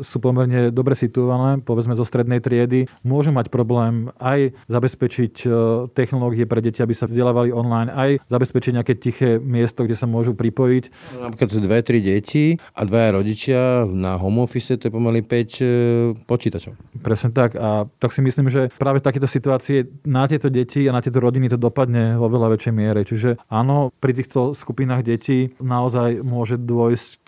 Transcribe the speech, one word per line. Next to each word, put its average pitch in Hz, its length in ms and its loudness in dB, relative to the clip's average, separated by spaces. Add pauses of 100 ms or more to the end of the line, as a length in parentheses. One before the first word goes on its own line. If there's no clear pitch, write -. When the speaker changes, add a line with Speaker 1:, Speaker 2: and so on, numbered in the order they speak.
Speaker 1:
sú - 160 -6
pomerne 123 480 2
dobre 127 240 0
situované, 127 640 0
povedzme 117 400 -2
zo 120 80 -2
strednej 120 320 0
triedy, 123 480 2 (160)
môžu 143 320 0
mať 120 160 -2
problém 117 720 0
aj 131 320 0 (160)
zabezpečiť, 120 720 -2
e, - 40 -6 (440)
technológie 123 560 -2
pre 113 160 0
deti, 117 240 0
aby 117 80 -2
sa 113 160 -4
vzdelávali 120 400 2
online, 117 400 -2
aj 135 200 0 (200)
zabezpečiť 123 480 0
nejaké 120 160 0
tiché 117 480 0
miesto, 120 400 -2
kde 113 160 -2
sa 123 80 -4
môžu 117 320 -2
pripojiť. 123 800 -2
Speaker 2:
Napríklad 117 320 -4
dve, 107 320 2
tri 117 160 0
deti 113 640 0 (160)
a 110 80 -2
dvaja 107 320 2
rodičia 123 720 0
na 92 240 -2
home 101 320 0
office, 123 320 -4
to - 80 -8
je 107 80 -2
pomaly 117 320 0
päť, 120 320 -2
e, 127 80 0 (640)
počítačov. - 480 -4 (240)
Speaker 1:
Presne 110 320 -2
tak. 120 240 2
A 107 400 -2
tak - 160 -2
si 139 80 0
myslím, 131 240 2
že 131 320 0
práve 139 240 0
v - 80 -4
takéto 135 160 -2
situácii 131 800 -2
na 135 240 2
tieto 147 160 0
deti 131 400 0
a 127 80 2
na 120 80 2
tieto 123 160 0
rodiny 123 320 2
to 123 80 2
dopadne 120 560 2
vo 117 160 2
veľa 113 240 4
väčšej 110 160 -2
miere. 107 320 2
Čiže 117 460 -2
áno, 131 480 0
pri 135 160 0
týchto 127 400 -2
skupinách 127 480 -4
detí 127 560 0
naozaj 123 640 0
môže 120 400 -2
dôjsť, 117 680 0